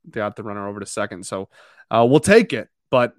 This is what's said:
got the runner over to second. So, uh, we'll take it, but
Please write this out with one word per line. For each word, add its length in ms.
got 280
the 60
runner 240
over 140
to 60
second. 400
So, 240
uh, 180
we'll 120
take 340
it, 140
but 280